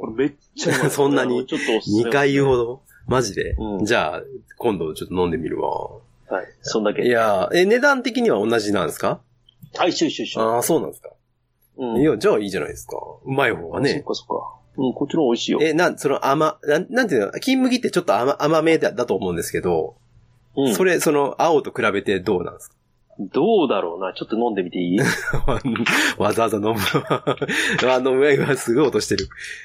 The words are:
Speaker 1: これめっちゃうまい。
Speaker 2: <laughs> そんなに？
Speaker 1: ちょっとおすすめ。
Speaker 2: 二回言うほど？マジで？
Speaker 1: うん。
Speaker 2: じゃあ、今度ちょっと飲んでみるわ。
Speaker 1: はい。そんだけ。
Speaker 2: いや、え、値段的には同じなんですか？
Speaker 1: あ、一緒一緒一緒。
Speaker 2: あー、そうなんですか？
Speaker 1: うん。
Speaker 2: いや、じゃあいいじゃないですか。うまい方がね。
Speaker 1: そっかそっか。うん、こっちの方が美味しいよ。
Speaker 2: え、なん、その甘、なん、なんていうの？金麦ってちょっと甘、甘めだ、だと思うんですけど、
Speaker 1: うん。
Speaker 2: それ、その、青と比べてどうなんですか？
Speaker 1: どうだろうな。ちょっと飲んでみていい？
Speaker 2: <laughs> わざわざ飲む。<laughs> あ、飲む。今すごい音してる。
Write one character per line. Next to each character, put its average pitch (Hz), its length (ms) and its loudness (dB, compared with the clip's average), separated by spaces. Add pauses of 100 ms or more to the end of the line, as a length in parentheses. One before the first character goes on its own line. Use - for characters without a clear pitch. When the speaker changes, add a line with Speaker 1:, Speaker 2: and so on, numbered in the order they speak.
Speaker 1:
こ 107 140 -8
れ 127 140 0
め - 40 -12
っ - 20 -20 (200)
ち - 160 -2
ゃ - 60 2
う - 40 -2
ま 156 80 2
い。 - 40 -2
Speaker 2:
<laughs> - 0 -
そ 139 160 2
ん 143 60 2
な 131 100 2
に？ 127 220 -2
Speaker 1:
ち - 80 -8
ょ - 20 -2
っ - 40 -6
と 110 180 0
お - 20 -6
す 101 100 -6
す 104 60 2
め。 113 80 2
Speaker 2:
二 113 60 -2
回 139 220 2
言 139 100 4
う - 20 2
ほ 127 140 4
ど？ 120 240 -4 (240)
マ 120 160 2
ジ 101 120 -6
で？ 87 180 -6
Speaker 1:
う 104 280 -4
ん。 101 60 -2
Speaker 2:
じ 113 100 2
ゃ 85 200 0
あ、 - 60 -10 (360)
今 110 180 0
度 80 160 -4
ち - 120 -12
ょ - 20 -8
っ - 20 -10
と - 60 -8
飲 90 140 2
ん - 20 -2
で 80 80 -2
み 78 100 -6
る 76 140 -6
わ。 71 80 -2 (580)
Speaker 1:
は 95 140 -4
い。 - 40 -16 (140)
そ - 180 -4
ん 107 60 0
だ 104 80 2
け。 - 140 -2
Speaker 2:
い - 20 2
や、 110 460 2
え、 180 100 4
値 226 160 4
段 277 220 2
的 247 180 -2
に 226 100 2
は 107 160 2
同 113 120 2
じ 101 160 0
な 90 100 2
ん 76 40 -2
で - 40 -4
す - 60 -12
か？ 131 240 -4 (560)
Speaker 1:
あ、 180 80 2
一 175 180 0
緒 143 40 2
一 - 20 -2
緒 117 140 -6
一 - 20 -6
緒。 - 160 -4
Speaker 2:
あ 113 160 2
ー、 120 40 0
そ 160 140 2
う 123 60 0
な 73 60 -6
ん - 20 -12
で - 60 -16
す - 60 -20
か？ - 60 -18 (720)
Speaker 1:
う 131 160 -6
ん。 - 20 -2
Speaker 2:
い 135 80 4
や、 156 140 2
じ 196 100 0
ゃ 202 60 4
あ 110 40 2
い 104 60 -2
い 98 60 -6
じ 95 80 -4
ゃ - 20 -2
な 76 60 -4
い - 20 -8
で 69 80 -12
す - 100 -18
か。 - 120 -10 (260)
う 139 80 -8
ま 135 160 2
い 107 40 2
方 82 180 -8
が 85 100 -6
ね。 131 140 2
Speaker 1:
そ 151 60 -4
っ - 20 -8
か - 120 -6
そ - 100 -10
っ - 20 -20
か。 - 320 -8 (180)
う 135 120 -2
ん、 120 40 -2
こ 143 140 -6
っ - 20 -6
ち - 60 -8
の 160 80 2
方 127 60 2
が 120 40 2
美 117 60 0
味 - 40 -8
し - 60 -4
い - 40 0
よ。 - 100 0
Speaker 2:
え、 156 100 2
な 170 160 2
ん、 - 100 -6
そ 143 120 -2
の - 160 -2
甘、 151 380 2
な 147 160 2
ん、 - 100 -6
な 247 140 2
ん 202 40 -2
て 180 60 0
い 117 40 4
う 101 140 2
の？ - 80 -
金 262 220 2
麦 254 160 2
っ - 20 -16
て - 100 -2
ち - 80 -2
ょ 170 40 4
っ - 20 -20
と - 100 4
甘、 123 280 2
甘 156 180 4
め 160 160 6
だ、 139 160 0
だ 117 140 -2
と 104 100 0
思 92 140 -4
う - 20 -2
ん 85 40 -4
で 82 60 -2
す - 80 -10
け 85 120 -4
ど、 85 340 0 (580)
Speaker 1:
う 139 140 2
ん。 107 60 2
Speaker 2:
そ 185 100 2
れ、 170 160 2
そ 160 120 2
の、 143 260 2
青 147 240 4
と - 80 -10
比 - 100 -6 (120)
べ 98 100 -2
て 98 180 0
ど 95 200 0
う 85 40 -6
な 82 60 -10
ん 85 40 -14
で 85 60 -20
す - 80 -20
か？ - 80 -20 (420)
Speaker 1:
ど 156 480 2
う - 20 2
だ 101 140 0
ろ 85 140 -6
う 92 40 -10
な。 92 140 -4
ち - 80 -12
ょ - 20 -10
っ - 40 -10
と 110 100 -2
飲 120 140 0
ん - 20 -6
で 95 80 0
み 87 80 -8
て 90 80 -6
い 87 180 0
い？ - 40 2
Speaker 2:
<laughs> - 1160 -2
わ 104 160 0
ざ 113 120 0
わ 110 40 2
ざ 107 80 -2
飲 101 60 -2
む。 110 180 0
<laughs> 135 1040 -2
あ、 127 120 4
飲 131 180 2
む。 143 160 4
今 135 240 2
す 117 180 -2
ご 147 100 4
い - 20 4
音 110 140 0
し - 60 -2
て 104 100 0
る。 78 120 -4 (360)